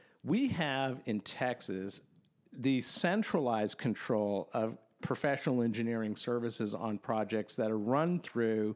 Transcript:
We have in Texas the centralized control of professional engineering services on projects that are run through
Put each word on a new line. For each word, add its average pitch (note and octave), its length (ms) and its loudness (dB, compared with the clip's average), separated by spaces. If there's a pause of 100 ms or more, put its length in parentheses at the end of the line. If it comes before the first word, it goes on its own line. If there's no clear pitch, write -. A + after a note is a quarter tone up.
(220)
We A3+ 260 2
have C3+ 580 0
in G#2+ 140 0
Texas G2 800 -4 (500)
the C3 280 2
centralized D3+ 1000 2
control G#2 760 0
of A2+ 240 -2 (240)
professional C3+ 600 0
engineering A2+ 540 0
services A#2 580 -2
on G#2 240 -4
projects A2 580 -2
that A2 140 0
are A2 80 0
run D3+ 420 2
through A2 560 0